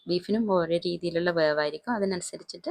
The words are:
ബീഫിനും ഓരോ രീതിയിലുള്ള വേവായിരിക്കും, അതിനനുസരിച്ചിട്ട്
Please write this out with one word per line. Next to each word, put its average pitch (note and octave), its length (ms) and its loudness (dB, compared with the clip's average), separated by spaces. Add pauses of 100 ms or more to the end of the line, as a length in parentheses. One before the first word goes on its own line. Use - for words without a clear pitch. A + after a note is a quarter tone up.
ബീഫിനും F3+ 460 0
ഓരോ E3+ 280 4
രീതിയിലുള്ള F3 520 -2
വേവായിരിക്കും, D3+ 640 0
അതിനനുസരിച്ചിട്ട് F#3 760 -4